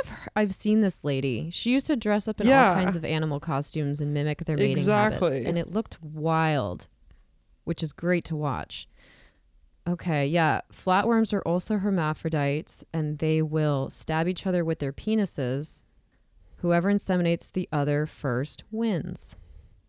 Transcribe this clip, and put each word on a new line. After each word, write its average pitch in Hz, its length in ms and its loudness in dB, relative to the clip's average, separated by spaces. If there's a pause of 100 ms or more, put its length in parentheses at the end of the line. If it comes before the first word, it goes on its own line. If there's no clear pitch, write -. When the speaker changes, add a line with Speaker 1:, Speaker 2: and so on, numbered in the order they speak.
Speaker 1:
I've - 80 -14
he-, - 260 -14
I've 208 180 2
seen 214 260 2
this 196 240 2
lady. 139 460 -2
She - 220 -2
used 269 160 0
to 302 80 2
dress 214 320 0
up 214 120 -4
in 214 60 2
all 262 60 8
Speaker 2:
Yeah. 240 220 8
Speaker 1:
kinds 185 220 0
of 160 80 -6
animal 156 360 -2
costumes 147 600 -2
and 147 140 -2
mimic 151 300 -2
their 156 120 -2
mating 202 160 2
Speaker 2:
Exactly. 208 600 2
Speaker 1:
habits. 127 160 -2
And 170 100 0
it - 140 -4
looked - 300 -6
wild, 156 840 0 (760)
which 165 180 -4
is 156 100 -4
great 175 340 -2
to 160 100 -4
watch. 135 520 -6 (1000)
Okay, 160 380 0
yeah. 156 340 2 (120)
Flatworms 214 600 2
are 202 100 0
also 180 360 -2
hermaphrodites, 156 1120 -2
and 151 260 -2
they 160 240 2
will 147 480 0
stab 160 380 -2
each 185 180 -4
other 180 180 0
with 160 140 -2
their 135 140 -4
penises. 151 880 -2 (760)
Whoever 175 340 2
inseminates 175 580 0
the - 220 -4
other 147 340 2
first 135 640 -4
wins. 220 640 -4 (540)